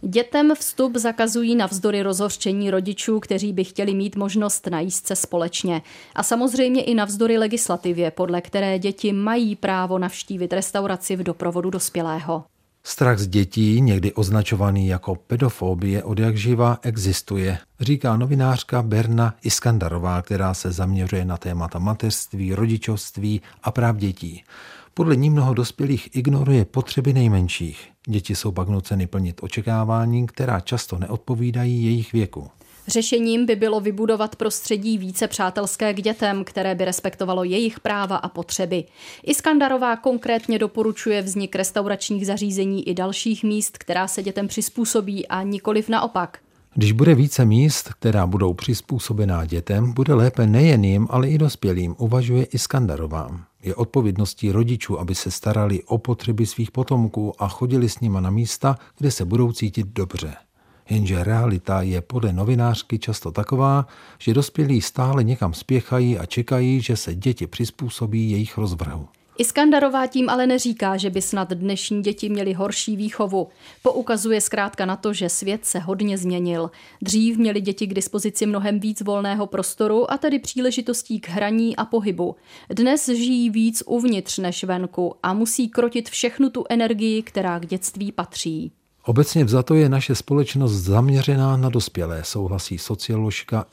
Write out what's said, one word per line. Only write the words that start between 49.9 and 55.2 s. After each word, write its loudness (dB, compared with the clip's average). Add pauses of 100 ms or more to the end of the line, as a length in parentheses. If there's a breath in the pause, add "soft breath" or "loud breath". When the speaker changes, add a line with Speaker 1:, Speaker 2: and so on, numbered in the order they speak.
Speaker 2:
bude 2
lépe 4
nejen 6
jim, 4
ale 2
i 2
dospělým, 0
uvažuje 2
Iskandarová. -2 (240)
Je -4
odpovědností 0
rodičů, 0
aby -4
se -6